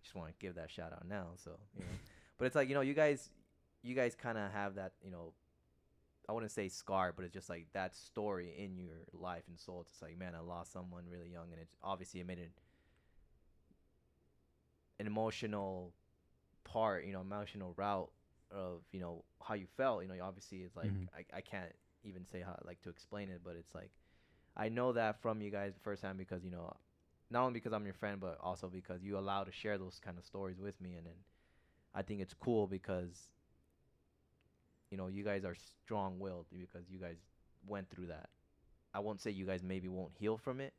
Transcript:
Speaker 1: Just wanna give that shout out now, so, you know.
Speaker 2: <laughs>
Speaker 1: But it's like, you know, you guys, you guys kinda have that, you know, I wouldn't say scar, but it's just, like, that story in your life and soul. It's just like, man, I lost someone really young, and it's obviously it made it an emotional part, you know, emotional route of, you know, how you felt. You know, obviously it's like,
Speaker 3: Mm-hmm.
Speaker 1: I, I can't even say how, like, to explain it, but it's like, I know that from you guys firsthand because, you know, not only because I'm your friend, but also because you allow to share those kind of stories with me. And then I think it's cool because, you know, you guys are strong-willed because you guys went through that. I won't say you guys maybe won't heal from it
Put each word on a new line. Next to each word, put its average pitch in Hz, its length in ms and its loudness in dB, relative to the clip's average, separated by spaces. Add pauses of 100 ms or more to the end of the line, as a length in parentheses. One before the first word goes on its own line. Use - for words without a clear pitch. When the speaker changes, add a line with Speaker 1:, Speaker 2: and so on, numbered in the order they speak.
Speaker 1:
Just - 120 -14
wanna 82 240 -6
give 92 160 -4
that 78 160 -6
shout 80 200 -6
out 87 160 -10
now, 95 200 -2 (100)
so, - 200 -12 (180)
you 95 80 -10
know. 87 80 -6
Speaker 2:
<laughs> - 460 -10
Speaker 1:
But 123 100 2
it's 127 80 4
like, 135 140 8
you 139 40 4
know, 139 80 6
you 135 140 4
guys, 151 340 8 (540)
you 123 100 -2
guys 123 220 6
kinda 110 360 0
have 101 240 0
that, 95 180 -4 (100)
you 95 80 -8
know, 85 220 -8 (960)
I 101 60 0
wouldn't 113 180 0
say 98 180 2
scar, 92 460 4
but 92 100 -6
it's 87 80 -8
just, - 160 -8
like, 85 240 -4
that 95 220 0
story 95 640 -2
in 95 200 -4
your 87 180 -8 (180)
life 87 340 -4
and 85 120 -14
soul. 90 220 -8
It's 82 100 -12
just - 100 -16
like, 82 160 -10
man, 90 160 -4
I 82 60 -6
lost 85 320 -6
someone 90 360 -8
really 87 220 -10
young, 85 220 -8
and 82 100 -10
it's 82 220 -16
obviously 92 360 -2
it 87 60 -4
made 90 140 -4
it 85 120 -8 (2500)
an 107 80 0
emotional 104 840 2 (720)
part, 104 420 4
you 98 80 -2
know, 95 80 -2
emotional 98 560 -4
route 98 340 4 (400)
of, 90 300 -2 (100)
you 95 80 -4
know, 85 240 -4 (180)
how - 140 -2
you 98 100 -2 (120)
felt. 123 260 6
You 92 60 -6
know, 92 140 -4
obviously 95 360 -6
it's 90 160 -8
like, 107 160 0
Speaker 3:
Mm-hmm. 92 240 -2
Speaker 1:
I, 87 220 -8
I 98 40 -4
can't 92 300 -4 (320)
even 92 220 -8
say 92 160 -6
how, 90 240 -6
like, 90 160 -10
to 87 80 -8
explain 101 400 -8
it, 87 140 -8
but 87 120 -6
it's 85 200 -12
like, 95 160 -10 (640)
I 107 140 4
know 123 240 6
that 113 280 6
from 110 200 2
you 104 80 0
guys 101 320 0
firsthand 95 360 -2
because, 90 260 -4
you 92 80 -4
know, 85 200 -4 (580)
not 120 140 6
only 127 160 4
because 110 140 0
I'm 104 120 2
your 98 80 -4
friend, 101 260 0
but 90 220 -2
also 90 260 0
because 90 340 -4
you 98 160 0
allow 98 260 2
to 92 80 -4
share 104 260 2
those 92 260 -4
kind 87 140 -6
of 87 80 -12
stories 95 340 -4
with 98 220 -4
me. 90 140 -6
And 82 100 -8
then 85 80 -10 (840)
I 98 60 0
think 101 200 -2
it's 92 120 -4
cool 110 340 6
because, 90 600 -2 (1600)
you 98 60 -4
know, 92 100 -2
you 98 160 -2
guys 101 220 2
are 87 100 0
strong-willed 95 960 -2
because 90 380 -10
you 92 100 -8
guys 85 160 -4 (500)
went 98 240 -4
through 90 180 -6
that. 78 220 -8 (640)
I 95 60 2
won't 104 220 0
say 113 100 2
you 95 140 0
guys 92 180 2
maybe 92 240 0
won't 92 320 -2
heal 110 180 4
from 127 220 -2
it 135 200 -4